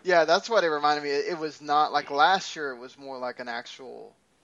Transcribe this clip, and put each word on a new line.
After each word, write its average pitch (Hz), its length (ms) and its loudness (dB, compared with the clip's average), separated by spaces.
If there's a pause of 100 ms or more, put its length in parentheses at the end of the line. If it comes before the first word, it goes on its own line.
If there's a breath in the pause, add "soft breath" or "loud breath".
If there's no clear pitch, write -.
Yeah, 170 220 4
that's 180 240 2
what 202 160 2
it - 20 2
reminded 147 380 2
me. 143 60 -2
It, 143 180 0
it 170 80 -4
was 151 240 -8
not, 147 320 2
like, 143 180 -2
last 170 460 2
year, 143 140 -6
it 123 60 -10
was 127 200 -18
more 135 200 -14
like 123 220 -8
an 123 80 -10
actual 117 680 -14 (300)